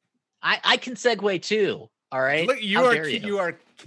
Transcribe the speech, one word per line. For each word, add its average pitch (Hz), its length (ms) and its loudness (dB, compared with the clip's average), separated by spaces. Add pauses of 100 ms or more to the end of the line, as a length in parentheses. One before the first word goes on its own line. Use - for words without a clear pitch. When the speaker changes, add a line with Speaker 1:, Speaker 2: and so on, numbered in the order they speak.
(420)
Speaker 1:
I, 202 220 0
I 240 120 4
can 247 180 -6
segue 202 460 0
too. 185 480 -2 (240)
All 131 80 -2
right. 147 260 2
Speaker 2:
Look, 254 160 0
you 196 160 0
Speaker 1:
How 254 80 6
Speaker 2:
are 240 80 4
Speaker 1:
dare - 120 -6
Speaker 2:
ki-, 143 120 -2
Speaker 1:
you? 208 80 -8
Speaker 2:
you 202 120 -2
are 175 200 -2 (280)